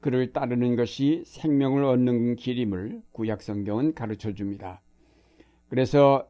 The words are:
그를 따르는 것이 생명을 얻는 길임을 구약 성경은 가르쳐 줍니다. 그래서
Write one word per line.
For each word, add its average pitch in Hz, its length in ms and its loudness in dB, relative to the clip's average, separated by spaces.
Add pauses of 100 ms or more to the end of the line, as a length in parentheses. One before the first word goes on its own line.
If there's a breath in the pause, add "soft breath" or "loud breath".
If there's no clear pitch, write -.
그를 127 320 0
따르는 123 440 0
것이 143 500 0
생명을 139 580 0
얻는 123 520 2
길임을 120 680 -4 (100)
구약 110 300 -4
성경은 107 520 -2
가르쳐 110 380 -6
줍니다. 98 480 -10 (880 soft breath)
그래서 139 600 4